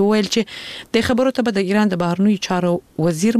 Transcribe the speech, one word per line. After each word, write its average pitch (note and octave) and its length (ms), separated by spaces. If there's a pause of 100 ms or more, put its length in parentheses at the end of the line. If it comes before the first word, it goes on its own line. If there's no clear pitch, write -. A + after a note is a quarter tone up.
وویل G#3+ 260
چې A3+ 80 (560)
د - 140
خبرو B3+ 260
ته A#3 80
به G#3+ 140
د F#3 100
ایران G#3 240
د F3 80
بهرنیو F#3 480
چارو F3+ 240 (320)
وزیر F#3 340